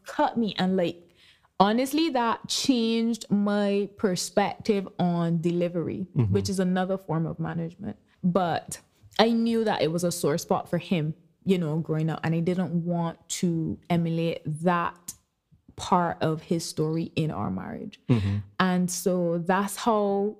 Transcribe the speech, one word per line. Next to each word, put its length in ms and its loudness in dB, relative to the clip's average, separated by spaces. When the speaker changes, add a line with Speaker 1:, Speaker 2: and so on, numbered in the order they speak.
Speaker 1:
cut 340 0
me." 200 0
And, 180 2
like, 340 -2
honestly, 500 4
that 380 0
changed 840 0
my 680 2
perspective 880 0
on 420 2
delivery, 760 -2
Speaker 2:
Mm-hmm. 180 2
Speaker 1:
which 160 0
is 100 -2
another 380 0
form 280 -2
of 140 -6
management. 580 -8
But 560 0
I 120 6
knew 320 2
that 180 0
it 100 2
was 120 0
a 80 0
sore 260 0
spot 320 -2
for 80 0
him, 380 -2
you 140 2
know, 200 0
growing 320 -2
up. 140 -4
And 120 0
I 40 0
didn't 460 0
want 320 -2
to 380 -2
emulate 520 0
that 500 -2
part 460 0
of 220 0
his 220 -2
story 500 -2
in 160 0
our 200 -4
marriage. 480 -10
Speaker 2:
Mm-hmm. 280 2
Speaker 1:
And 320 2
so 480 0
that's 360 0
how 640 0